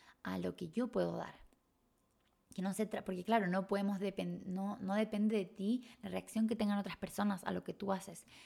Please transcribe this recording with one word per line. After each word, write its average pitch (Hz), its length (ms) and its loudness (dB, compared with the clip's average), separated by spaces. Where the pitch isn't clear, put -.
a 185 160 -2
lo 180 160 0
que 170 140 -6
yo 233 180 0
puedo 175 300 2
dar? - 180 -6
Que 190 60 -4
no 190 120 0
se 208 160 0
tra-, - 140 -4
porque 180 220 -4
claro, 214 220 4
no 190 200 2
podemos 202 320 2
depen-, 180 460 -4
no, 190 320 -2
no 190 180 -2
depende 214 400 4
de 202 80 2
ti 208 420 0
la 202 60 -8
reacción 185 400 0
que 226 80 0
tengan 202 240 4
otras 190 160 -4
personas 202 480 0
a - 80 0
lo 180 140 -2
que 185 80 -4
tú 196 180 -2
haces, 185 340 -4